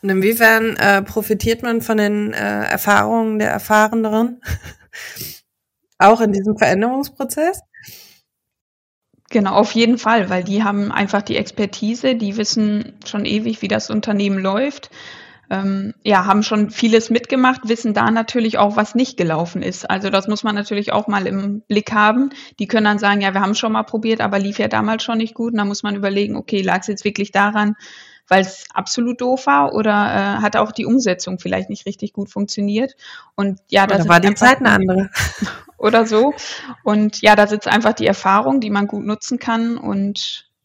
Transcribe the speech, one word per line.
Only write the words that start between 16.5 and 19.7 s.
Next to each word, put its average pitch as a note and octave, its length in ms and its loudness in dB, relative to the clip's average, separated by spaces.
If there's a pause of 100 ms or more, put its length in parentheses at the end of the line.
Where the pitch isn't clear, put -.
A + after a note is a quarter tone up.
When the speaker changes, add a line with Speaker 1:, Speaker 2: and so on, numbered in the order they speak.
Speaker 2:
vieles A3+ 400 2
mitgemacht, B3+ 560 2
wissen A3+ 260 0
da A3 180 4
natürlich A3+ 460 0
auch, G#3 200 2
was G#3+ 180 -2
nicht B3+ 220 0
gelaufen E3+ 440 -2
ist. - 280 -8